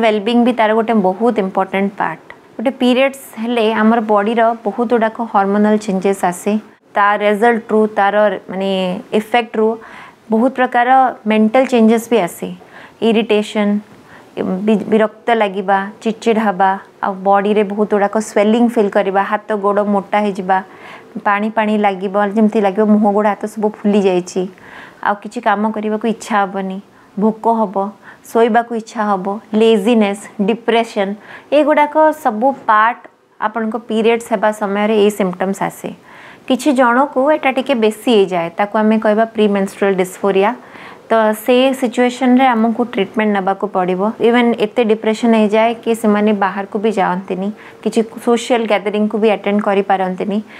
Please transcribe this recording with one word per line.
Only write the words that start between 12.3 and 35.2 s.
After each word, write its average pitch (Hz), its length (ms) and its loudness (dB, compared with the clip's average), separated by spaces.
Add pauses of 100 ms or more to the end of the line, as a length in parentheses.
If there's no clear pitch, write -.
irritation, 214 720 0 (920)
ବି-, 214 220 2
ବିରକ୍ତ 214 440 0
ଲାଗିବା, 202 460 0 (240)
ଚିଡ଼ଚିଡ଼ 226 380 -2
ହବା, 196 320 0 (320)
ଆଉ 202 100 -2 (140)
ବଡିରେ 202 360 2
ବହୁତ 208 280 -2
ଗୁଡ଼ାକ 202 260 0
ସ୍ୱେଲିଂ 220 520 2
feel 220 200 0
କରିବା, 196 320 0
ହାତ 208 320 -4
ଗୋଡ଼ 202 300 0
ମୋଟା 202 360 -2
ହେଇଯିବା, 190 380 -2 (680)
ପାଣି 208 240 0
ପାଣି 214 280 0
ଲାଗିବ, 196 380 0 (120)
ଯେମିତି 214 340 2
ଲାଗିବ 202 240 2
ମୁହଁ 208 280 4
ଗୋଡ଼ 208 140 2
ହାତ 202 180 -2
ସବୁ 214 240 -4
ଫୁଲି 208 320 0
ଯାଇଛି, 185 400 0 (600)
ଆଉ 202 120 0
କିଛି 208 260 -12
କାମ 208 200 0 (100)
କରିବାକୁ 214 360 -4
ଇଚ୍ଛା 220 340 -4
ହବନି, 190 380 -6 (400)
ଭୋକ 214 260 0 (140)
ହବ, 202 160 -2 (500)
ଶୋଇବାକୁ 233 500 2
ଇଚ୍ଛା 226 280 -8
ହବ, 196 220 -2 (280)
laziness, 214 720 2 (180)
depression, 202 720 -2 (380)
ଏଗୁଡ଼ାକ 294 440 2 (160)
ସବୁ 247 360 -2 (180)
part 220 340 2 (400)
ଆପଣଙ୍କ 220 380 -4
periods 226 540 0
ହେବା 214 200 0
ସମୟରେ 208 460 -2
ଏଇ 208 120 4
symptoms 190 540 -4